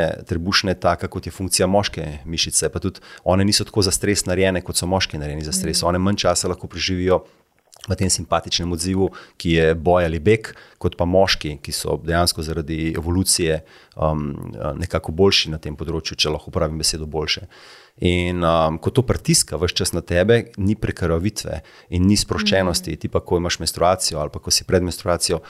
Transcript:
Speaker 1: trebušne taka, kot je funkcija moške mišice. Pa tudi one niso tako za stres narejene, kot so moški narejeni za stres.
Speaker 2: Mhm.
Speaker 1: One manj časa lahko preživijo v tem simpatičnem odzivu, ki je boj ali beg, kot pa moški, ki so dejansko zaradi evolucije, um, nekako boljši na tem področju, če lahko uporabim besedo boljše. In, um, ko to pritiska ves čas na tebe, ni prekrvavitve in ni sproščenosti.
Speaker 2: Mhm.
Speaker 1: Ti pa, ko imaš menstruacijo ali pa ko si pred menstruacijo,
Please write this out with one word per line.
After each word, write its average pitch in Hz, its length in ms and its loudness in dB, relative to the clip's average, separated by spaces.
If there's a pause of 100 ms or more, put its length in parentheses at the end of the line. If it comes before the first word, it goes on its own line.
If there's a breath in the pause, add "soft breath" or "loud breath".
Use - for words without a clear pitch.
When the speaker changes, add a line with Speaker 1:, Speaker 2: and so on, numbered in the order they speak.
(240)
Speaker 1:
trebušne 90 520 0
taka, 87 320 0
kot - 180 -8
je 85 60 -10
funkcija 92 360 -2
moške 85 560 -2
mišice. 82 460 -2
Pa - 100 -6
tudi 95 200 -6 (220 loud breath)
one 95 220 4
niso 104 200 2
tako - 180 0
za 92 100 2
stres 101 340 0
narejene, 92 360 2
kot - 140 -8
so - 100 -2
moški 92 320 -2
narejeni 73 240 -6
za 76 100 -8
stres. 80 260 -2
Speaker 2:
Mhm. 82 100 0
Speaker 1:
One 90 120 2
manj 98 180 2
časa 87 300 0
lahko 87 200 -6
preživijo 90 560 0 (580 loud breath)
v - 140 -4
tem 92 140 0
simpatičnem 85 600 -2
odzivu, 92 380 0 (260 loud breath)
ki - 180 -2
je 80 200 6
boj 87 340 4
ali 82 140 -2
beg, 107 280 2 (280 loud breath)
kot - 200 -4
pa 87 100 0
moški, 90 520 2
ki - 140 -14
so 78 260 -4
dejansko 82 460 0
zaradi 80 500 -4
evolucije, 85 680 0 (300 loud breath)
um, 76 420 -2 (380)
nekako 82 380 -4
boljši 92 380 4
na 78 80 -4
tem 76 180 -8
področju, 78 400 -6
če - 140 -2
lahko 76 180 -6
uporabim 80 300 -2
besedo 78 280 -4
boljše. 76 420 -4 (500 loud breath)
In, 90 420 2
um, 82 380 4
ko - 120 -4
to - 120 2
pritiska - 560 0
ves 82 160 0
čas - 180 -2
na 85 100 -2
tebe, 101 520 2
ni 101 220 0
prekrvavitve 85 840 -2 (280 loud breath)
in 87 140 2
ni 101 120 6
sproščenosti. 95 760 0
Speaker 2:
Mhm. 78 60 -6
Speaker 1:
Ti - 100 -6
pa, - 140 0
ko - 160 0
imaš 87 200 -2
menstruacijo 85 600 0
ali 73 100 -4
pa - 100 -12
ko - 100 -6
si - 140 2
pred 90 180 2
menstruacijo, 87 680 -2